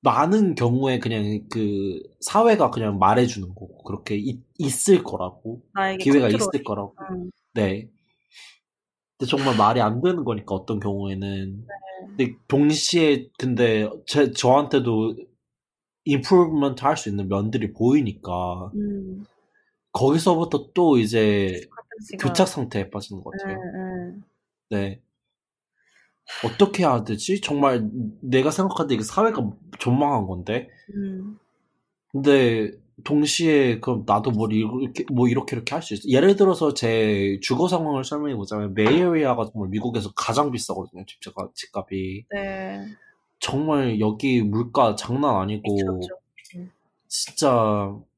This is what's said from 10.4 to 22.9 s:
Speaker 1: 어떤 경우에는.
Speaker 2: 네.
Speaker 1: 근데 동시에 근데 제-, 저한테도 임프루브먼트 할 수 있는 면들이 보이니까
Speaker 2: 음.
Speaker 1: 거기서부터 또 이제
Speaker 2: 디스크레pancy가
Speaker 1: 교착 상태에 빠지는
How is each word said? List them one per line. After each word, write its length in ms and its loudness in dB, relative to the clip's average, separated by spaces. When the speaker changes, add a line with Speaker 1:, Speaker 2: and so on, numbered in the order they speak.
Speaker 1:
어떤 240 -4
경우에는. 880 -6
Speaker 2:
네. 60 -14
Speaker 1:
근데 180 -2
동시에 920 2
근데 500 2
제-, 240 4
저한테도 840 2
임프루브먼트 760 2
할 140 2
수 120 -8
있는 200 -4
면들이 440 -2
보이니까 1000 0
Speaker 2:
음. 500 -8
Speaker 1:
거기서부터 800 0
또 240 4
이제 540 2
Speaker 2:
디스크레pancy가 760 -10
Speaker 1:
교착 200 2
상태에 420 -4
빠지는 340 -10